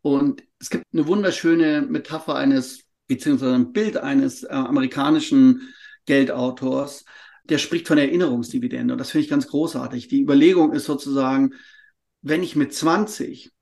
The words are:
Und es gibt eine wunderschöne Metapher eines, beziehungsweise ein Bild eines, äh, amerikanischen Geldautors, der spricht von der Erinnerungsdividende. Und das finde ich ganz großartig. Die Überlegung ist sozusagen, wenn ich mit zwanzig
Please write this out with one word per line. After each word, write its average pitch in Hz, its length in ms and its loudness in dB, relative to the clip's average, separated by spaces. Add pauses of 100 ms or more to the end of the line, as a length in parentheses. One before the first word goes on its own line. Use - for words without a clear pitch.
Und 139 400 0 (180)
es - 100 -16
gibt - 240 -6
eine 156 120 0
wunderschöne 165 760 0
Metapher 156 540 -6
eines, 135 500 0 (220)
beziehungsweise 131 460 0
ein 123 200 0
Bild 214 240 -2
eines, 135 460 -2
äh, - 40 -16
amerikanischen 135 1200 2 (360)
Geldautors, 135 1000 -2 (380)
der 151 140 0
spricht 170 300 -4
von 151 100 4
der 139 100 4
Erinnerungsdividende. 123 840 -2
Und 123 40 -6
das 131 140 -10
finde 151 140 0
ich - 40 -16
ganz 143 180 -2
großartig. 143 600 -6
Die 139 140 0
Überlegung 156 500 6
ist 143 140 -4
sozusagen, 135 680 0 (680)
wenn 160 220 -2
ich 165 120 -10
mit 143 180 0
zwanzig - 760 -4 (100)